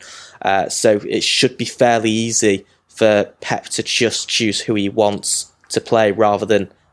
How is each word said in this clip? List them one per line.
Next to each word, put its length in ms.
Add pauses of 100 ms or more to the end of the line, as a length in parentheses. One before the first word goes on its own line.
(440)
Uh, 240
so 300 (100)
it 140
should 340
be 100
fairly 440
easy 540 (240)
for 380 (140)
Pep 280
to 160
just 440
choose 340
who 120
he 140
wants 640 (160)
to 120
play 300
rather 360
than 220 (240)